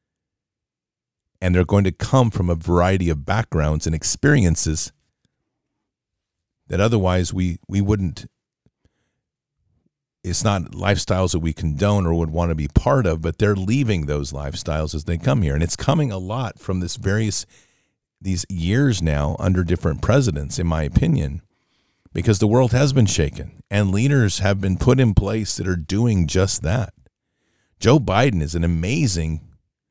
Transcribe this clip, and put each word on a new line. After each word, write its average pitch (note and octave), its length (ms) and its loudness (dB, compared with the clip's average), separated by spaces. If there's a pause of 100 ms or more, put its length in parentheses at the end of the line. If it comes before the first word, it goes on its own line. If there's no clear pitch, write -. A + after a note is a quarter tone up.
(1400)
And F2+ 160 2
they're F2+ 80 4
going G2+ 180 2
to F#2 100 2
come B2 380 0
from F#2 180 -2
a F2 60 0
variety F2 560 2
of D2 160 -4
backgrounds D#2 580 -2
and D#2+ 120 -2
experiences F2 960 0 (1800)
that F2+ 100 -2
otherwise F#2+ 560 2
we, F2+ 320 -2
we G2 140 0
wouldn't, G2 460 -2 (2000)
it's F2+ 200 -4
not G2+ 280 0
lifestyles F#2 640 0
that F2 80 0
we D#2+ 120 0
condone F#2 540 0
or E2 80 2
would E2 160 0
want E2+ 200 -2
to D#2+ 40 -2
be D2+ 120 -2
part C3 380 2
of, D#2+ 160 0
but D#2+ 160 -4
they're G#2 180 2
leaving G2 520 0
those C#2+ 260 -4
lifestyles D2+ 600 -6
as D2+ 100 -6
they E2+ 140 -4
come C3 240 0
here. C#2+ 100 0
And D2+ 100 0
it's E2+ 140 -2
coming D3 340 0
a G2 60 -6
lot G2+ 420 -8
from F#2 220 -4
this F2 160 -6
various, G2 480 -2 (800)
these F#2 260 -4
years G2 540 0
now D2 360 0
under F#2 240 2
different E2+ 380 -2
presidents, G2+ 580 0
in F2 80 -2
my D#2+ 160 0
opinion, D2+ 600 0 (720)
because F#2+ 240 2
the A2+ 80 2
world A#2 260 2
has C3+ 220 2
been B2+ 100 4
shaken - 640 -2
and G2+ 200 2
leaders A#2 480 2
have G2+ 240 0
been F#2+ 160 0
put B2+ 200 4
in A#2+ 140 4
place G2+ 460 -2
that F#2 100 -4
are F#2 80 0
doing F#2+ 500 0
just F#2 360 0
that. G2+ 320 -4 (840)
Joe B2+ 220 6
Biden G#2 400 2
is D2+ 140 -4
an E2 100 0
amazing E2+ 840 -2 (440)